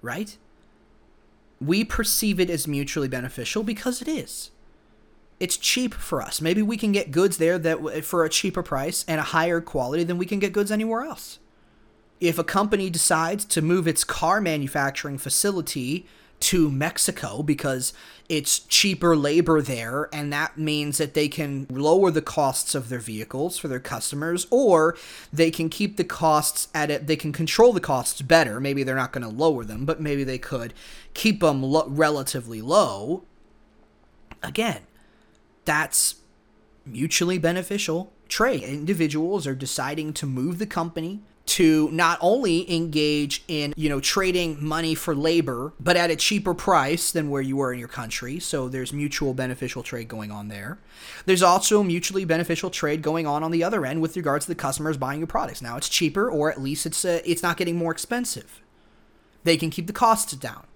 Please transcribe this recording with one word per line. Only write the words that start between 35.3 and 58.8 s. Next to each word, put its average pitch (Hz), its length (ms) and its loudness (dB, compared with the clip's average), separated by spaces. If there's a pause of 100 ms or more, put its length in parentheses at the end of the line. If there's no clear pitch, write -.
that's - 500 0 (720)
mutually 160 520 0
beneficial 175 760 -2 (160)
trade. 214 340 2
Individuals 156 840 -2
are 135 100 -4
deciding 147 580 -6
to - 120 -6
move 139 340 -2
the 214 60 -2
company 170 560 -6 (240)
to 156 460 6
not 170 300 2
only 185 520 2
engage 151 720 0
in, 147 300 -4
you 151 100 -2
know, 143 120 0
trading 175 640 0
money 156 320 0
for - 180 -4
labor, 147 640 0
but 175 160 4
at 175 140 4
a 160 60 2
cheaper 196 400 0
price 160 560 2
than 156 180 0
where 139 120 0
you 135 160 -2
were 135 140 0
in 123 60 -6
your 120 100 -12
country. 123 520 -8
So 135 280 -4
there's 127 240 -6
mutual 143 440 -2
beneficial 127 480 -6
trade 117 240 -10
going 107 240 -10
on 104 160 -10
there. 104 320 -10 (460)
There's 185 180 6
also 196 400 6
mutually 185 420 -2
beneficial 170 460 0
trade 156 320 -2
going 160 240 -2
on 147 160 0
on 160 80 -2
the 165 120 2
other 180 220 0
end 151 160 -2
with 160 160 -2
regards 147 280 0
to 180 60 -6
the 160 40 -4
customers 151 420 -4
buying 135 220 -4
your 165 80 -4
products. - 340 -4
Now 120 160 -10
it's 147 100 -6
cheaper, 196 420 0
or 151 220 0
at - 80 -8
least 139 280 -4
it's, - 180 -4
uh, 170 180 0
it's 170 200 0
not 175 140 0
getting 170 180 -2
more 165 160 0
expensive. - 680 -6 (840)